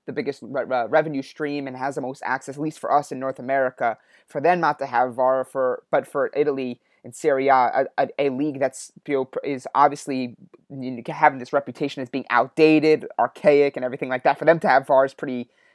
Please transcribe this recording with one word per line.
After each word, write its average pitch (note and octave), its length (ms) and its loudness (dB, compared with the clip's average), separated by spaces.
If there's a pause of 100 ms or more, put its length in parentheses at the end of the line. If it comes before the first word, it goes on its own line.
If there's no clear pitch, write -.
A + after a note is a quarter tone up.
the - 80 -10
biggest C#3+ 260 -6
re-, B2 240 -6
re-, A#2+ 240 -4
revenue D3+ 320 0
stream, C#3+ 460 -8
and C3 100 -12
has C3 200 -6
the D3+ 40 -8
most C3+ 240 -10
access, C3 300 -6
at D3 80 -8
least D#3 160 -6
for - 120 -4
us D3 220 0
in C3+ 80 -10
North C3 180 -6
America, B2+ 600 -2 (300)
for D3 120 -8
them E3+ 200 2
not D3+ 180 0
to C3+ 80 -6
have B2 260 0
var, C3 320 0
for, B2+ 460 -2
but C#3+ 160 0
for C3 280 -2
Italy C3+ 460 -2 (240)
and A#2+ 100 -18
Serie C#3 340 0
A, C3+ 60 8
a, B2+ 300 2 (140)
a, C3+ 100 2 (100)
a C#3+ 120 0
league C3+ 280 -4
that's, C3 340 -4 (140)
you D3 80 -4
know, C3+ 120 0
pr-, - 180 -8
is C3+ 300 -8
obviously, C3+ 600 0 (360)
you C3 200 -10
know, A#2 180 -10
having D3 300 2
this B2 140 -14
reputation C#3 480 -4
as B2+ 80 -8
being C3 220 -6
outdated, D3+ 760 4 (120)
archaic, C#3+ 580 2
and B2+ 80 -6
everything B2+ 240 -6
like B2+ 160 -4
that, C#3+ 140 2
for D3 80 -4
them E3 140 6
to G#3 80 -2
have C3+ 180 4
var C3+ 180 4
is C3+ 80 -4
pretty B2+ 380 -8 (240)